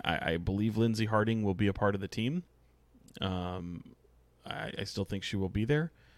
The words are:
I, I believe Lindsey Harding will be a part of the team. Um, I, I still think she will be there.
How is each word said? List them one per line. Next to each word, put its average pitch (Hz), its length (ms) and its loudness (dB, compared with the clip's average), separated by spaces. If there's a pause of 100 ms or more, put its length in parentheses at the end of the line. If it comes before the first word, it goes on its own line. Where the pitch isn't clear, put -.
I, 80 260 0
I 82 60 2
believe 101 400 0
Lindsey 113 280 4
Harding 110 380 2
will 98 100 4
be 101 140 2
a 95 60 4
part 101 220 2
of 98 60 -4
the 98 60 -4
team. 139 360 -2 (760)
Um, 90 640 -4 (640)
I, - 340 -8
I 101 60 -4
still - 200 -2
think 95 180 -4
she - 120 -4
will 95 140 0
be 104 160 0
there. 151 260 2 (260)